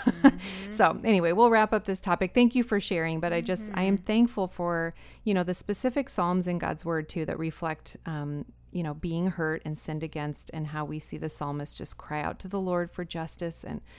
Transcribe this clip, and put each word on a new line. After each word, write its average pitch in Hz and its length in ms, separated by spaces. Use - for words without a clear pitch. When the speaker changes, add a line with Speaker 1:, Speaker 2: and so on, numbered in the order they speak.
Speaker 1:
<laughs> - 40
Speaker 2:
Mm-hmm. - 500
Speaker 1:
So 185 320
anyway, 180 280
we'll 226 180
wrap 214 240
up 208 100
this 190 160
topic. 180 320
Thank 240 220
you 247 80
for 208 180
sharing, 165 400
but 170 120
I 170 100
just, 214 220
I 175 80
am 196 140
Speaker 2:
Mm-hmm. 180 80
Speaker 1:
thankful 220 440
for, 170 460
you 208 100
know, 180 80
the 180 120
specific 247 540
Psalms 180 400
in 175 100
God's 170 260
Word 160 240
too 156 180
that 160 120
reflect, 160 580
um, 147 400
you 175 100
know, 151 120
being 165 320
hurt 165 400
and 151 100
sinned 156 260
against, 147 520
and 156 140
how 151 180
we 151 120
see 156 200
the 156 100
psalmist 147 480
just - 220
cry 151 240
out 165 180
to 185 80
the 196 120
Lord 175 300
for 175 140
justice 165 580
and - 200